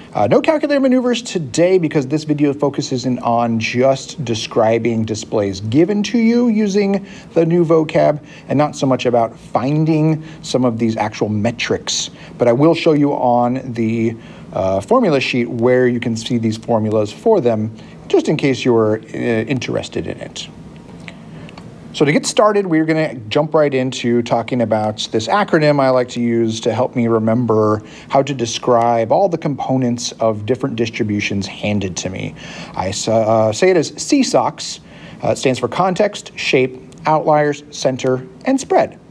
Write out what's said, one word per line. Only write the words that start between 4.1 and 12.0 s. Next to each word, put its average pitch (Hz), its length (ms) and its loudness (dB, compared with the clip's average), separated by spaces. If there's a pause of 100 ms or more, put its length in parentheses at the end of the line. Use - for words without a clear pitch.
describing 113 800 0
displays 101 560 -4
given 170 420 2
to 220 140 -2
you 240 320 2
using 202 580 0 (280)
the 165 100 4
new 170 220 4
vocab 151 520 2 (300)
and 131 80 0
not 147 180 2
so 147 120 -2
much 127 180 0
about 117 340 2
finding 151 840 0 (160)
some 127 240 0
of 113 140 0
these 113 180 0
actual 107 320 -2
metrics. 107 800 -2 (300)